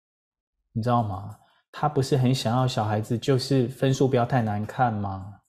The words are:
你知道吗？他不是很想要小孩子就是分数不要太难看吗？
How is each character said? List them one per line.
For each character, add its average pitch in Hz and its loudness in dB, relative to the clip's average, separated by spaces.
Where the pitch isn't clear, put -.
你 113 -4
知 113 -2
道 120 2
吗？ 104 -10
他 - -2
不 139 0
是 135 2
很 131 4
想 117 0
要 131 2
小 117 -2
孩 107 0
子 113 -2
就 135 2
是 127 2
分 135 0
数 131 2
不 127 2
要 120 4
太 123 0
难 107 -2
看 120 0
吗？ 98 -8